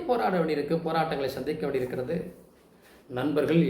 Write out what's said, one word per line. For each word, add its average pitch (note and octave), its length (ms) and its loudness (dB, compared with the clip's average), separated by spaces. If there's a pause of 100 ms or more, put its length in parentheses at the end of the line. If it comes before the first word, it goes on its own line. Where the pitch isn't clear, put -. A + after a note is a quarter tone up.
போராட A#3 360 0
வேண்டியிருக்கு, D#3 380 0 (100)
போராட்டங்களை D#3 460 0
சந்திக்க C3+ 340 -4
வேண்டியிருக்கிறது. C3 520 -2 (960)
நண்பர்கள், C#3+ 600 2